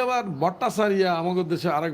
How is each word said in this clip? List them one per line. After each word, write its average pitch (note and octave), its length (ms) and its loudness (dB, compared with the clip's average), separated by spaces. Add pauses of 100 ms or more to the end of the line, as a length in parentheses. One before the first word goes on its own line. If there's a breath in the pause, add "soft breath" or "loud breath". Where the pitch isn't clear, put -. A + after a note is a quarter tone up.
আবার B3 180 0 (180)
ভট্টাচার্যা, F#3+ 680 2 (100)
আমাদের F3+ 320 0
দেশে D#3+ 240 -2
আরেক D#3 180 -2